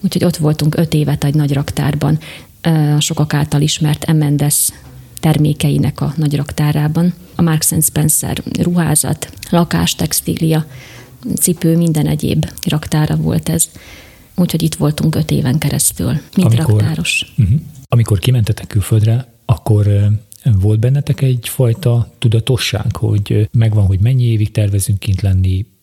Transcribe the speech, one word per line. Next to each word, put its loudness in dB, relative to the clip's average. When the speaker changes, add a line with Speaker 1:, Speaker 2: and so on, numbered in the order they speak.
Speaker 1:
Úgyhogy 0
ott 0
voltunk 0
öt 0
évet 0
egy 0
nagy 2
raktárban, -2
ö, 0
a 2
sokak -2
által 0
ismert 0
M 4
and 0
S -2
termékeinek 2
a -2
nagy 0
raktárában. 0
A -2
Marks 0
and 0
Spencer -2
ruházat, -2
lakástextília, 0
cipő, 0
minden 2
egyéb 0
raktára 0
volt -2
ez. -2
Úgyhogy 0
itt 0
voltunk 0
öt -2
éven 0
keresztül, -2
mint 4
Speaker 2:
Amikor 4
Speaker 1:
raktáros. -2
Speaker 2:
Mhm. 4
Amikor 2
kimentetek 0
külföldre, 0
akkor, 2
ö, 2
volt 2
bennetek 0
egyfajta 0
tudatosság, 0
hogy, -2
ö, 2
megvan, 2
hogy 2
mennyi 2
évig 0
tervezünk 0
kint -2
lenni 0